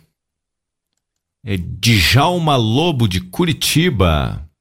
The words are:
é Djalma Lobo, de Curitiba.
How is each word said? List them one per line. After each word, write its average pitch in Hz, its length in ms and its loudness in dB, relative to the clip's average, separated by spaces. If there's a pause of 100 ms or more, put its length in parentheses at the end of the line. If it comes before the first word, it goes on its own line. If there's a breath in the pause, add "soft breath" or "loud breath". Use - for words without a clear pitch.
(1500)
é 98 80 -2
Djalma 117 1000 0
Lobo, 123 500 0
de 180 140 -2
Curitiba. 95 1300 -2 (120)